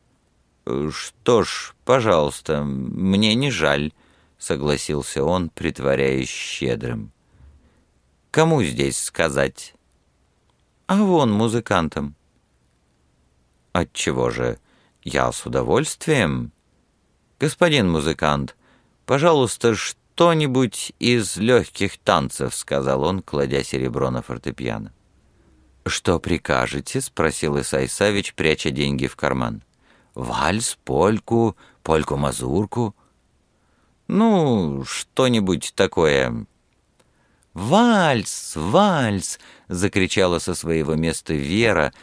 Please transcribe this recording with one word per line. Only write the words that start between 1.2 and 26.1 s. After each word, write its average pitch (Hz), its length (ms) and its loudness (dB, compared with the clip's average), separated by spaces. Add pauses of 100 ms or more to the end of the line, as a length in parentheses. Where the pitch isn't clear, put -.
ж, - 320 -8 (100)
пожалуйста, 78 800 2
мне 95 720 0
не 135 160 0
жаль», — 76 420 0 (460)
согласился 71 840 -2
он, 87 240 0
притворяясь 67 800 -2
щедрым. 62 840 -6 (1200)
«Кому 160 320 4
здесь 69 340 -2
сказать?» 69 760 -2 (1120)
«А 196 120 2
вон 170 340 4
музыкантам». 98 840 0 (1600)
«Отчего 67 580 -2
же? 60 300 -4 (420)
Я 62 300 -2
с - 140 -12
удовольствием». 73 1040 -2 (880)
«Господин 147 500 2
музыкант, 73 640 0 (500)
пожалуйста, 139 680 2
что-нибудь 143 1300 0
из 120 380 0
лёгких 104 600 0
танцев», — 71 580 0
сказал 67 460 -2
он, 92 180 0
кладя 69 440 -2
серебро 65 460 -2
на 62 120 -4
фортепиано. 58 680 -8 (960)
«Что - 320 0